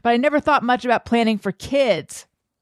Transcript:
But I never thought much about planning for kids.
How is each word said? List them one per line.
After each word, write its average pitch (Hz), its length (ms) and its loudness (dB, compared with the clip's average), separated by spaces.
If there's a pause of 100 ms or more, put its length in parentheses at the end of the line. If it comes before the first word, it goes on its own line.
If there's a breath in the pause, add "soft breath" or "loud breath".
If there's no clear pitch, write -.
But 233 80 2
I 240 60 4
never 294 240 0
thought 285 220 0
much 247 220 -2
about 240 200 0
planning 226 340 0
for 196 140 -6
kids. 240 760 -2 (360)